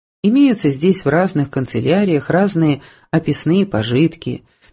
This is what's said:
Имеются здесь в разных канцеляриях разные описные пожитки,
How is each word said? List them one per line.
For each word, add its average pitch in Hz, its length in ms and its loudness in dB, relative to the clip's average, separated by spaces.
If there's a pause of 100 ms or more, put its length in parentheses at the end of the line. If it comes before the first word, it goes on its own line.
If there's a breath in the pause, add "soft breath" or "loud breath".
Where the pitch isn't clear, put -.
(240)
Имеются 240 460 2
здесь 165 340 0
в - 40 0
разных 147 420 0
канцеляриях 139 800 -2
разные 165 520 0 (280 loud breath)
описные 165 560 0
пожитки, 123 760 -2 (300 soft breath)